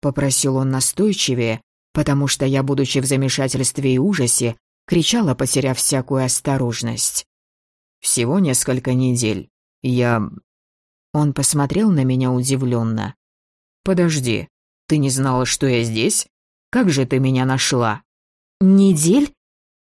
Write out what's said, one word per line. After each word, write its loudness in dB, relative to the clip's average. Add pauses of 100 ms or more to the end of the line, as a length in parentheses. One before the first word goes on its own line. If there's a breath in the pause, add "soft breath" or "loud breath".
попросил -2
он 0
настойчивее, -2 (320)
потому 0
что -2
я, 0
будучи 0
в -4
замешательстве 0
и 2
ужасе, 0 (300)
кричала, 0
потеряв -2
всякую -2
осторожность. -4 (760)
"Всего 0
несколько 0
недель. 0 (320)
Я..." 0 (920)
Он 2
посмотрел 0
на 2
меня 0
удивленно. -2 (680)
"Подожди, 0 (400)
ты 2
не 2
знала, 0
что -2
я 2
здесь? -2 (420)
Как 2
же 0
ты 0
меня 2
нашла?" -2 (560)
"Недель?" 4 (520)